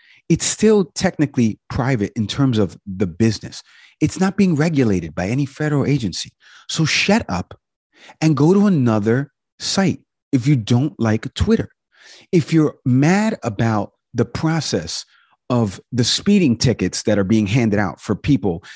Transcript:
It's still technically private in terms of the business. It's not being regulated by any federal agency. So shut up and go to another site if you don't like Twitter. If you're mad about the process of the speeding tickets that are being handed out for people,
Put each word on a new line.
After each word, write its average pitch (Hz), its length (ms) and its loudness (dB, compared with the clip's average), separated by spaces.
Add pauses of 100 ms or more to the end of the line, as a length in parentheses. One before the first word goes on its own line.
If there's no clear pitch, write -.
(300)
It's 160 160 0
still 214 480 2
technically 135 640 -2 (100)
private 123 460 -2
in 107 120 -2
terms 131 320 0
of 98 260 -2
the 95 220 -4
business. 101 560 -2 (360)
It's - 200 -2
not 190 180 -2
being 185 180 2
regulated 120 600 0
by 90 120 -4
any 135 180 -2
federal 147 400 -2
agency. 107 460 -4 (380)
So - 160 -2
shut 202 440 0
up - 300 -8 (640)
and 156 160 2
go 151 160 4
to 202 140 4
another 120 640 0 (280)
site - 420 -2 (300)
if 123 140 0
you 147 100 4
don't 123 440 0
like 110 340 -2
Twitter. 196 360 0 (640)
If 165 200 0
you're 156 240 2 (100)
mad 175 580 2
about 110 500 -2 (200)
the 113 120 0
process 143 800 -4 (440)
of 113 300 0 (120)
the 127 120 0
speeding 180 540 2
tickets - 460 -2
that 107 140 0
are 101 60 0
being 107 240 2
handed 107 320 0
out 95 220 -4
for 107 140 -4
people, 92 480 -2 (120)